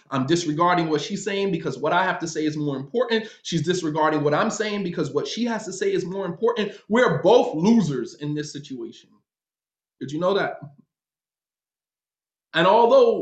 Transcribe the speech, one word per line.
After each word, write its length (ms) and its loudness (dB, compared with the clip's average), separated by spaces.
I'm 160 -2
disregarding 600 2
what 120 0
she's 240 -8
saying 280 -2
because 260 -4
what 140 -2
I 100 2
have 160 -2
to 100 -8
say 160 -4
is 120 -4
more 200 -4
important. 520 -2
She's 180 -2
disregarding 600 0
what 100 2
I'm 160 0
saying 320 -4
because 320 -4
what 140 -2
she 160 -6
has 220 -4
to 60 -10
say 200 -4
is 120 -2
more 220 -6
important. 460 -2
We're 340 2
both 320 6
losers 640 2
in 180 -6
this 180 -8
situation. 580 -14
Did 100 -10
you 80 -6
know 160 0
that? 240 -2
And 140 2
although 560 6